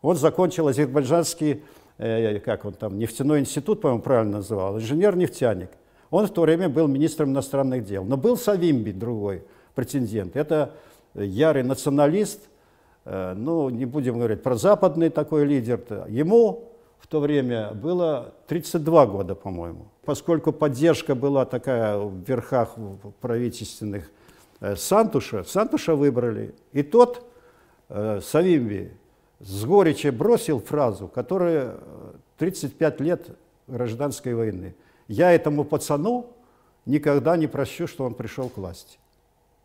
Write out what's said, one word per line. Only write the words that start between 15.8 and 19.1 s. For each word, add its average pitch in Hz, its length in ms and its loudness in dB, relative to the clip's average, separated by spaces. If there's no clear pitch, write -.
Ему 185 640 2
в - 80 -20
то 156 140 -2
время 127 520 0
было 151 600 -4
тридцать 160 360 -4
два 156 220 8
года, 95 300 -4